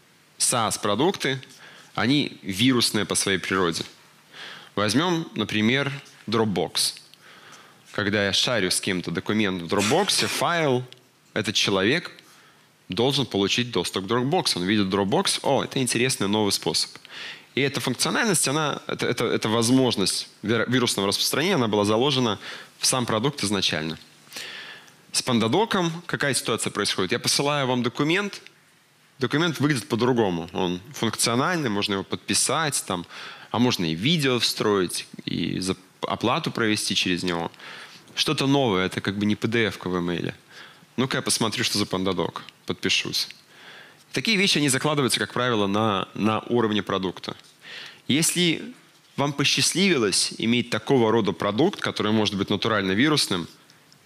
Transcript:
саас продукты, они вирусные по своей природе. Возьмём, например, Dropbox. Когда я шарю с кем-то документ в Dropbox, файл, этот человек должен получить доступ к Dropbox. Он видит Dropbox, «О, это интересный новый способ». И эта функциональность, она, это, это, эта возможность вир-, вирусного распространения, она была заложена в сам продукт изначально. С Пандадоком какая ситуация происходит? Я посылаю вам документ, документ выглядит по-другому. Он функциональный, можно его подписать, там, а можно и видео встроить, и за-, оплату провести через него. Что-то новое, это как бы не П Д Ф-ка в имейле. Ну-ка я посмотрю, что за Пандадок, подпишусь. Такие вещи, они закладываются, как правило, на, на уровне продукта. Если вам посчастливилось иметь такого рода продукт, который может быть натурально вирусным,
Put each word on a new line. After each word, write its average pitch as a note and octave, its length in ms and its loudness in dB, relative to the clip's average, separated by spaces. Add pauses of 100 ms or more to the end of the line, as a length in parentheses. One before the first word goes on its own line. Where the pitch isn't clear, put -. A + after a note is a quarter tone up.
(380)
саас A2 400 0
продукты, C3 640 0 (520)
они C3 480 0
вирусные A2 640 2
по F#2 100 -2
своей F#2+ 240 0
природе. F2 460 0 (880)
Возьмём, D#3+ 600 0
например, A#2 580 0 (340)
Dropbox. G#2+ 680 0 (960)
Когда G#2 340 0
я G2 60 0
шарю G2+ 380 2
с - 100 0
кем-то F#2 300 -2
документ F#2+ 520 0
в E2+ 40 -8
Dropbox, A2+ 600 2
файл, C#3 580 0 (500)
этот G2+ 220 -2
человек A2 560 2 (800)
должен C3+ 340 0
получить A2 460 0
доступ F#2+ 360 -2
к G2 40 -10
Dropbox. C3+ 460 0
Он F2 80 -2
видит G2+ 240 2
Dropbox, G2+ 540 0
«О, A#2 220 2
это - 160 -4
интересный A#2+ 480 0
новый G#2 240 2
способ». - 380 -2 (640)
И A#2+ 60 -2
эта C#3 200 -2
функциональность, G3 680 0
она, D3 380 -2
это, - 200 -4
это, - 180 0
эта A2+ 240 0
возможность A#2 800 2 (140)
вир-, A2 260 0
вирусного A#2 400 2
распространения, D3 460 0
она B2 140 2
была G#2 160 2
заложена A#2 540 2 (400)
в - 80 -4
сам B2+ 200 0
продукт A2 360 0
изначально. E2+ 560 -2 (1120)
С - 100 -2
Пандадоком E3 680 2 (160)
какая C3+ 280 -2
ситуация - 360 -2
происходит? G2 420 0
Я A#2+ 60 0
посылаю C#3+ 480 0
вам B2 160 2
документ, E3 580 0 (800)
документ D3 400 0
выглядит C#3 300 0
по-другому. G#2+ 640 2
Он F2+ 280 0 (140)
функциональный, C3 760 0
можно G2+ 240 0
его F#2+ 100 -2
подписать, C3 840 -2
там, F2 180 -4 (460)
а G2+ 80 0
можно A#2+ 320 4
и D#2+ 40 0
видео C3 440 2
встроить, G2+ 680 0 (180)
и F2+ 360 -4
за-, F#2 160 -2 (260)
оплату B2 480 -2
провести G#2+ 440 0
через F#2 280 0
него. F2 280 -2 (640)
Что-то C#3+ 320 0
новое, B2 400 2
это F#2 140 -4
как G2 160 -4
бы G#2 100 0
не G#2 100 2
П - 120 -4
Д A2+ 180 2
Ф-ка F#2 220 -6
в F2+ 100 0
имейле. F2 360 -2 (640)
Ну-ка C3 220 -2
я B2+ 40 -4
посмотрю, A2 420 -2
что - 140 -2
за G2+ 80 0
Пандадок, F#2 560 -2 (240)
подпишусь. - 640 -2 (840)
Такие G#3 240 0
вещи, F#3 220 2
они D3 100 2
закладываются, C3+ 520 0
как G#2 120 -2
правило, A#2+ 340 2
на, G2+ 480 0
на G#2+ 260 2
уровне A2 420 0
продукта. F#2+ 540 -4 (720)
Если E3 640 0 (420)
вам C#3+ 160 0
посчастливилось D3 1080 2
иметь A#2 320 0
такого A2+ 420 4
рода G#2+ 200 2
продукт, A2 480 0
который G#2 300 -2
может G#2+ 240 2
быть F#2+ 160 -2
натурально G2+ 420 0
вирусным, G#2 560 2 (580)